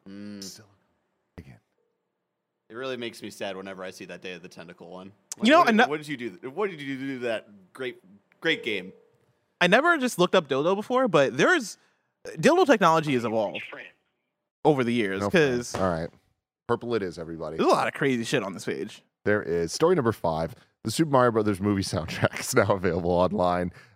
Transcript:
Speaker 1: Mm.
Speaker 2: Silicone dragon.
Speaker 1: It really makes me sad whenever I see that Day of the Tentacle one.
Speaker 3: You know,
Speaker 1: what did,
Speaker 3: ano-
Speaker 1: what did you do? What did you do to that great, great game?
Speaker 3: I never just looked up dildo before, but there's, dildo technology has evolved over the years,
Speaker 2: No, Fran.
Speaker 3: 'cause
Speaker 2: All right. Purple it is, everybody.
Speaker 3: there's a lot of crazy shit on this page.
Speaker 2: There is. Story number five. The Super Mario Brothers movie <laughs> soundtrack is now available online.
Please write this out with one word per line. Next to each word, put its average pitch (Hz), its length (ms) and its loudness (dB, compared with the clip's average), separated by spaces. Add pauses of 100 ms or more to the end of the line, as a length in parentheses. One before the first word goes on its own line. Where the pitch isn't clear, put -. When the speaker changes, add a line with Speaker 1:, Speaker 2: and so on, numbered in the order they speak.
Speaker 1:
Mm. 101 360 -16
Speaker 2:
Silicone - 320 -20 (640)
dragon. - 220 -20 (1080)
Speaker 1:
It 110 60 -18
really 131 220 -8
makes 117 240 -10
me 107 80 -12
sad 98 280 -8
whenever 95 260 -12
I 92 80 -10
see 98 140 -16
that 90 160 -14
Day 92 120 -10
of 87 80 -16
the 90 60 -18
Tentacle 87 420 -20
one. 92 220 -16 (300)
Speaker 3:
You 233 100 4
know, 330 80 8
Speaker 1:
what 330 80 4
did, 220 140 2
Speaker 3:
ano- 233 80 2
Speaker 1:
what 156 80 -4
did 151 100 -12
you 147 100 -6
do? 120 120 -8 (240)
What 196 160 -4
did 156 120 -14
you 135 160 -8
do 135 220 -8
to 120 60 -8
that 110 220 -6 (260)
great, 127 240 -10 (420)
great 160 240 0
game? 95 300 -6 (680)
Speaker 3:
I 180 80 4
never 302 300 4
just 254 200 -2
looked 180 180 4
up 165 120 2
dildo 151 280 0
before, 247 320 0
but 139 300 4
there's, 269 400 2 (500)
dildo 247 380 4
technology 160 480 4
has 120 120 2
evolved 107 360 -2 (1040)
over 143 200 4
the 120 100 0
years, 101 280 0
Speaker 2:
No, 101 80 0
Fran. 143 280 2
Speaker 3:
'cause - 180 -8
Speaker 2:
All 92 140 2
right. 80 200 -4 (580)
Purple 120 280 -2
it 98 80 -2
is, 85 160 -8
everybody. 80 380 -10
Speaker 3:
there's 311 120 2
a 359 40 6
lot 127 140 2
of - 60 -4
crazy 127 300 0
shit 117 200 -2
on 95 100 -8
this - 120 -14
page. 90 380 -8 (220)
Speaker 2:
There 104 180 0
is. 85 300 -2
Story 170 220 4
number 117 180 2
five. 82 420 -4 (280)
The 113 60 -6
Super 160 220 -2
Mario 123 200 6
Brothers 104 300 0
movie 98 220 2
<laughs> - 0 -
soundtrack - 560 -4
is - 160 -4
now 104 180 4
available 90 380 0
online. 90 600 2 (240)